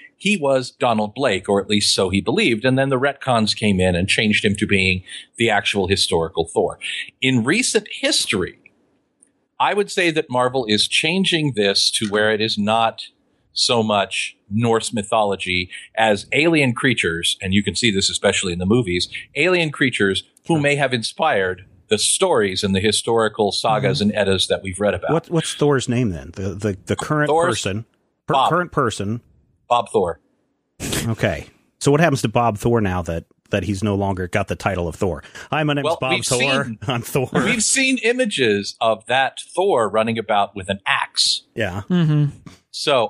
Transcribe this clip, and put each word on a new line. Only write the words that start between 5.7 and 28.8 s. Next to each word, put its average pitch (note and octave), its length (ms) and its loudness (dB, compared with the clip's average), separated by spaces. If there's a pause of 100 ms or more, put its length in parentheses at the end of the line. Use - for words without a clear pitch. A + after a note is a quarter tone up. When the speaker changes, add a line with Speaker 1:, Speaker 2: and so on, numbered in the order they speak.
Speaker 1:
historical E2+ 680 0
Thor. F#2+ 280 -2 (400)
In B2+ 240 2
recent A3 420 0 (140)
history, A2+ 580 -2 (1000)
I D#3 140 2
would G3+ 180 -2
say F3 180 2
that D3+ 180 -2
Marvel B2+ 380 2
is G#2+ 220 2
changing D#3+ 640 0
this G2+ 380 2
to A2 160 -2
where G#2+ 240 2
it G#2 80 0
is A2 180 -2
not A2 440 0 (500)
so A#2 300 2
much G#2 540 -2 (140)
Norse A2+ 420 2
mythology G2 800 0 (240)
as G#2+ 380 2
alien D3 420 4
creatures, F2 640 -2
and F#2+ 140 -2
you G2+ 80 4
can F#2+ 140 -4
see A#2+ 160 0
this F#2+ 180 0
especially G2 420 -2
in F2 60 -4
the F2+ 80 -2
movies, A#2 420 0 (280)
alien E3+ 340 0
creatures G#2 540 0 (240)
who E3 100 2
may C#3+ 160 2
have C#3 180 0
inspired G#2+ 720 -2 (240)
the G#3 100 2
stories G#2+ 680 0
and F#2+ 100 2
the F#2+ 60 2
historical G#2+ 720 0
sagas G#2 480 0
Speaker 2:
Mm-hmm. G#2 100 2
Speaker 1:
and G#2 80 -2
Eddas F#2+ 280 0
that F2+ 160 -2
we've F#2+ 180 -10
read G2+ 140 0
about. - 160 -6
Speaker 3:
What, D#3+ 200 -2
what's D#3+ 240 -4
Thor's C#3+ 360 0
name A#2+ 200 0
then? C#2 240 -10
The, G2 200 -6
the, G2+ 320 -4
the G2+ 100 0
current D3 320 -2
Speaker 1:
Thor's E3 200 2 (100)
Speaker 3:
person, G#2 260 -4 (420)
per-, C3 60 -2
Speaker 1:
Bob. C3 180 4
Speaker 3:
current E3+ 220 0
person A2+ 480 -2 (540)